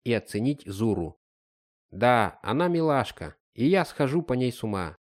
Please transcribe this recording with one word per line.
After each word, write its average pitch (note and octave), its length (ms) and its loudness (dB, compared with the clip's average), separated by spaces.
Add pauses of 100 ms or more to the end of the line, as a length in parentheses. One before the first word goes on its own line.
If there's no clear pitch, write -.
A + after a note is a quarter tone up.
и A#2+ 80 0
оценить A2+ 520 -2
Зуру. G2 540 -2 (720)
Да, A#2 500 2
она D#3 280 0
милашка, D3 680 -2 (180)
и A#2 120 0
я F3+ 180 4
схожу D3 380 -2
по D#3+ 100 -4
ней B2+ 220 0
с - 100 -16
ума. F#2+ 380 -4